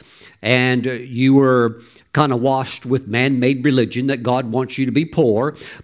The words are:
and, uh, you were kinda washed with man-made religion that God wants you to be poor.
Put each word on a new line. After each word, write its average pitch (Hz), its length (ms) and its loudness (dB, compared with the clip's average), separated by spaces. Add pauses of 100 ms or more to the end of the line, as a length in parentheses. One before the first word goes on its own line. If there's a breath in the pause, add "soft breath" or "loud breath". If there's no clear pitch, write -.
(420 loud breath)
and, 127 440 2
uh, 131 60 -4
you 127 420 0
were 127 460 4 (340 loud breath)
kinda 135 220 2
washed 131 500 -4
with 127 220 -2
man-made 127 560 0
religion 127 420 0
that 139 160 -4
God 123 280 -2
wants 127 280 -4
you 135 80 -2
to 120 60 -2
be 151 120 0
poor. 139 520 0 (280 loud breath)